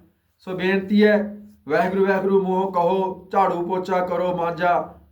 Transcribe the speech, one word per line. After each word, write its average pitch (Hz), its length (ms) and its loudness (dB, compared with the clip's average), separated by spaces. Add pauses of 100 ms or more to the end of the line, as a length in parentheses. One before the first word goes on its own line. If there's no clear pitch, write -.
(380)
ਸੋ 185 200 -10
ਬੇਨਤੀ 196 480 2
ਹੈ, 208 320 2 (320)
ਵਾਹਿਗੁਰੂ 185 380 0
ਵਾਹਿਗੁਰੂ 196 360 2
ਮੂੰਹੋਂ 185 280 0
ਕਹੋ, 180 600 -2
ਝਾੜੂ 175 360 0
ਪੋਚਾ 180 380 -2
ਕਰੋ, 180 320 -2
ਮਾਂਜਾ 170 580 -2 (160)